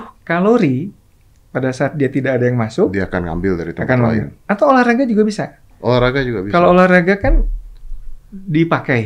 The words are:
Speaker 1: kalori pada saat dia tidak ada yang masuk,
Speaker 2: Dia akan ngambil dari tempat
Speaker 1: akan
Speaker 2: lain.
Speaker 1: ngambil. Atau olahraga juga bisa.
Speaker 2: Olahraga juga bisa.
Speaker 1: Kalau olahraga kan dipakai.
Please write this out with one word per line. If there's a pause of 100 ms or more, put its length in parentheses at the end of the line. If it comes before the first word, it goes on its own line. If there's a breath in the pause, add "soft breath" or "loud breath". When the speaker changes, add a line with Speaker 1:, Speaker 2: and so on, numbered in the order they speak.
(220)
Speaker 1:
kalori (580)
pada
saat
dia
tidak
ada
yang
masuk,
Speaker 2:
Dia
akan
ngambil
dari
tempat
Speaker 1:
akan
Speaker 2:
lain. (180)
Speaker 1:
ngambil. (180)
Atau
olahraga
juga
bisa. (340)
Speaker 2:
Olahraga
juga
bisa.
Speaker 1:
Kalau
olahraga
kan (960)
dipakai.